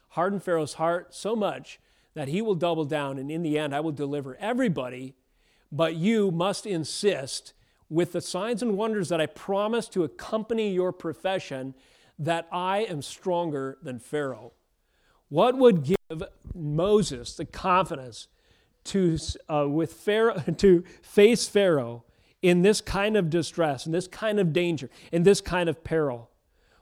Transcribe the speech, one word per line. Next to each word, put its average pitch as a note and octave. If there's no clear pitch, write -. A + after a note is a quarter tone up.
harden F#3+
Pharaoh's D#3+
heart E3+
so G#3+
much E3+
that C#3+
he F3+
will A3
double E3
down, C#3
and C3+
in E3
the D3+
end, D3
I D3
will D#3+
deliver C#3+
everybody, C#3
but D#3+
you G3
must F3
insist E3
with E3+
the F3
signs G3+
and A3
wonders G#3+
that E3+
I D#3
promise G#3
to F#3
accompany G#3+
your F3+
profession D3
that E3
I F#3
am F#3
stronger D3
than B2+
Pharaoh." B2
What A#3
would A#3
give E3
Moses D#3
the D#3
confidence D3+
to, F3
uh, D3
with D#3
Pharaoh, A3
<laughs> D#3+
to F3+
face G#3+
Pharaoh C#3
in F3+
this G3+
kind G#3
of F3
distress, D#3
in E3
this F3
kind G#3+
of E3+
danger, E3
in E3+
this G3
kind F3
of D3+
peril? C3+